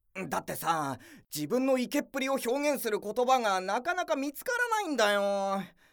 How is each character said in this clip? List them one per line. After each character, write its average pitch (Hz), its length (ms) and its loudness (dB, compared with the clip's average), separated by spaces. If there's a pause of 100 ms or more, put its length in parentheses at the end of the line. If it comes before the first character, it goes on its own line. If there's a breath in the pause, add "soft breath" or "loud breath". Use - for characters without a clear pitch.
(300)
だ 180 80 -2
っ - 80 -4
て 160 100 -6
さ、 151 440 0 (340 loud breath)
自 151 140 -4
分 254 180 2
の 262 140 4
イ 240 100 -2
ケ 285 120 0
っ - 20 0
ぷ - 160 -6
り 262 100 -2
を 269 40 0
表 240 180 0
現 285 280 0
す 226 120 -4
る 202 80 0
言 214 260 -2
葉 254 140 6
が 196 200 2
な 196 220 -2
か 349 140 -2
な 359 100 -2
か 330 100 0
見 277 160 -2
つ - 140 -12
か - 60 -2
ら 466 320 0
な 320 80 -4
い - 20 -2
ん - 20 -4
だ 208 160 4
よ。 202 120 2
あ 196 420 0 (280 loud breath)